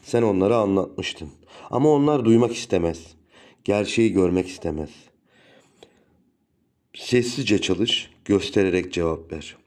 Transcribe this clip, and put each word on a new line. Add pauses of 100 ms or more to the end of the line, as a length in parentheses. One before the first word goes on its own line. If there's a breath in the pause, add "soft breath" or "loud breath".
Sen
onlara
anlatmıştın. (420 loud breath)
Ama
onlar
duymak
istemez. (580 soft breath)
Gerçeği
görmek
istemez. (2000 soft breath)
Sessizce
çalış, (140)
göstererek
cevap
ver. (100)